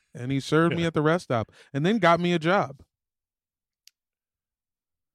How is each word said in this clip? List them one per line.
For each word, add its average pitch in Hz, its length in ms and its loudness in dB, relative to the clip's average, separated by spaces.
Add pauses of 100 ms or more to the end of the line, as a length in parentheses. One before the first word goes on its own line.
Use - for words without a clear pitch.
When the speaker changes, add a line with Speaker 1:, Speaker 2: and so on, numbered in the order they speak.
(140)
Speaker 1:
and 127 180 -8
he 139 80 -2
served 165 360 2
me 170 60 -4
Speaker 2:
Yeah. 170 80 -2
Speaker 1:
at 160 40 -6
the 156 80 0
rest 160 220 0
stop 117 280 -4 (220)
and 139 100 -2
then 202 140 2
got 170 220 4
me 175 140 0
a 175 60 2
job. 160 420 -2 (2250)